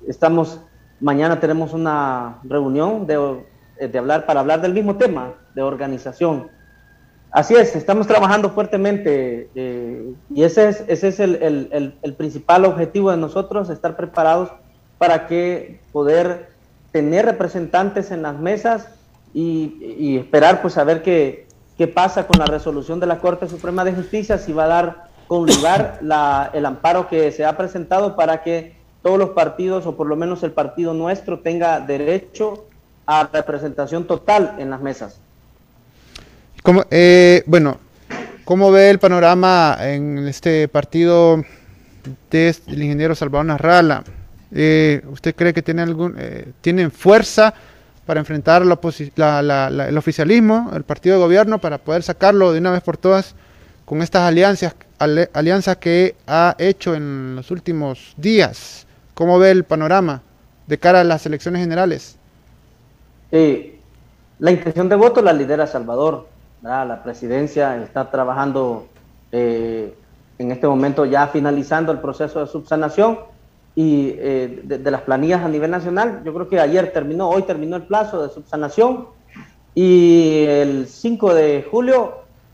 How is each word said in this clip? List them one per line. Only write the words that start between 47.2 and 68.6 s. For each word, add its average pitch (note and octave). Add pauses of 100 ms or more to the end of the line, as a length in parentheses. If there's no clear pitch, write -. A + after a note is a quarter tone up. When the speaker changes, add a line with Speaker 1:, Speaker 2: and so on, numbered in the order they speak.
Speaker 2:
para D#3
enfrentar D#3
la F3
oposi-, D#3
la, D3
la, C#3
la, C3+
el D3
oficialismo, G#3+
el D#3
partido F3+
de F#3
gobierno, G3+
para D3+
poder E3
sacarlo F#3+
de D#3+
una F3+
vez F3+
por E3
todas F#3+ (500)
con D3+
estas F3
alianzas, F3 (240)
ale-, D3+
alianzas F3+
que F3 (140)
ha E3
hecho F#3
en C#3
los B2+
últimos D#3+
días? D#3+ (280)
¿Cómo F3+
ve F#3+
el F#3
panorama D#3+ (460)
de D3
cara F3+
a F3
las E3
elecciones F3
generales? F3 (1160)
Speaker 1:
Eh, D#3+ (580)
la E3+
intención F3
de G3+
voto A#3+
la F3+
lidera D3
Salvador, C3 (320)
¿verdad? B2+
La A#2
presidencia C3
está C3
trabajando, B2+ (460)